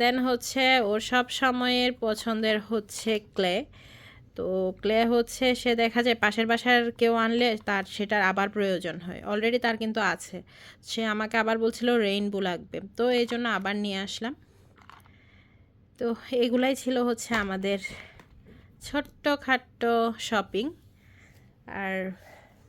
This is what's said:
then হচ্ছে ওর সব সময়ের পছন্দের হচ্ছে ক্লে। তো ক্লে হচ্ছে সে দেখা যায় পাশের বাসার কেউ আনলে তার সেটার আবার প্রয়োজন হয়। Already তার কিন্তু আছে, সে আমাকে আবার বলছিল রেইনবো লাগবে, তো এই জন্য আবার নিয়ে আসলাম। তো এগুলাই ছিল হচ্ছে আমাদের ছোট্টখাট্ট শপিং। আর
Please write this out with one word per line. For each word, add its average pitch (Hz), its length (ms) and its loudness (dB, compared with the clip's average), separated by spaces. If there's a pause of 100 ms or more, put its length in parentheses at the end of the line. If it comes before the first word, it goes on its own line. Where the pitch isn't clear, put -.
then 247 180 4
হচ্ছে 254 600 2
ওর 214 200 2
সব 247 300 0
সময়ের 247 720 2
পছন্দের 220 600 0
হচ্ছে 214 600 -4 (140)
ক্লে। 190 320 0 (680)
তো 185 460 -2
ক্লে 220 240 2
হচ্ছে 240 500 2
সে 240 200 0
দেখা 233 280 2
যায় 240 120 4
পাশের 220 320 0
বাসার 233 440 2
কেউ 233 240 2
আনলে 226 500 2
তার 196 180 -2
সেটার 202 380 -2
আবার 196 280 2
প্রয়োজন 185 500 -2
হয়। 175 240 -12
Already 220 360 0
তার 233 180 0
কিন্তু 220 220 -4
আছে, 180 440 -2 (400)
সে 226 220 -4
আমাকে 214 320 -2
আবার 226 200 2
বলছিল 233 400 0
রেইনবো 202 440 0
লাগবে, 175 400 -6 (160)
তো 240 120 2
এই 240 160 2
জন্য 240 240 -4
আবার 196 260 -2
নিয়ে 208 220 -4
আসলাম। 208 380 -6 (1600)
তো 233 180 -2 (160)
এগুলাই 254 440 4
ছিল 254 220 -2
হচ্ছে 240 380 0
আমাদের 196 440 0 (1000)
ছোট্টখাট্ট 277 1040 -2 (340)
শপিং। 214 520 -2 (960)
আর 190 440 -6 (580)